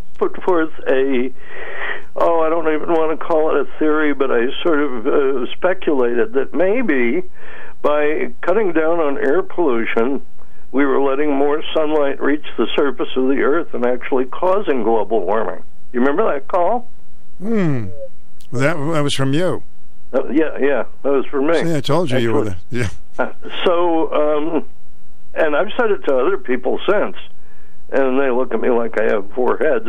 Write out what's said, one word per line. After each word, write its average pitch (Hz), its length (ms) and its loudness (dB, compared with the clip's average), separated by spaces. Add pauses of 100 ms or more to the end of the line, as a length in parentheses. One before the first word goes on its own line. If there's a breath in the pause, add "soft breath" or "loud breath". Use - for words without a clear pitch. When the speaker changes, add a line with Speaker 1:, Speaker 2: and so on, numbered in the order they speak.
(180)
Speaker 1:
put - 240 0
forth 165 260 0 (180)
a, 131 460 2 (840 loud breath)
oh, 170 240 2
I 160 100 0
don't 160 240 0
even 151 180 -2
wanna 160 240 0
call 156 400 0
it 139 100 0
a - 120 -2
theory, 151 340 2
but 135 180 0
I 120 180 2 (140)
sort 156 180 2
of, 127 260 -2
uh, 135 400 0 (100)
speculated 123 800 0
that 131 200 0
maybe 170 680 0 (600 loud breath)
by 147 480 0 (120)
cutting 185 320 2
down 165 260 2
on 143 180 0
air 156 240 2
pollution, 120 760 0 (500 soft breath)
we 135 140 2
were 131 160 2
letting 139 320 0
more 143 300 0 (120)
sunlight 151 460 0
reach 139 240 0 (140)
the 117 80 2 (100)
surface 135 400 0
of 131 120 2
the 135 120 2
earth 143 320 0
and 120 140 0
actually 127 400 0
causing 180 560 0
global 107 420 2
warming. 92 380 0 (320)
You 120 60 0
remember 147 340 2
that 135 120 -2
call? 196 420 0 (500)
Speaker 2:
Hmm. 175 480 0 (680)
That, 135 240 2
that 151 260 0
was 143 120 0
from 135 180 2
you. 151 300 0 (500)
Speaker 1:
Uh, 135 160 0
yeah, 139 320 0
yeah, 127 240 2 (180)
that 135 80 0
was 135 200 2
from 139 160 0
me. 165 80 2 (100)
Speaker 2:
See, 165 100 0
I 147 60 0
told 147 300 0
you 127 80 2
you 117 160 0
were 139 60 2 (100)
Speaker 1:
Actually. 92 60 0 (140)
Speaker 2:
the, 123 60 -2
yeah. 113 140 0 (280)
Speaker 1:
Uh, 127 140 0 (320)
so, 170 480 2
um, 151 560 0 (640)
and 151 220 0
I've 190 140 0 (100)
said 226 100 2
it 185 160 -2
to 143 120 2
other 170 180 0
people 123 420 -2 (100)
since, 170 280 0 (720 soft breath)
and 135 300 2
they 139 100 2
look 123 220 0
at 113 80 0
me 117 100 0
like 117 300 0
I 110 40 2
have 110 280 0
four 117 240 0
heads, 117 320 0